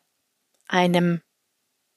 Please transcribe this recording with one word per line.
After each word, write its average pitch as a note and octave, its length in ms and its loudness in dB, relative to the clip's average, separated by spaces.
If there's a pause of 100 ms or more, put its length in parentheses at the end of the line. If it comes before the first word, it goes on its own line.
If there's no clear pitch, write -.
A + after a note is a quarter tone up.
(680)
einem F3 540 0 (760)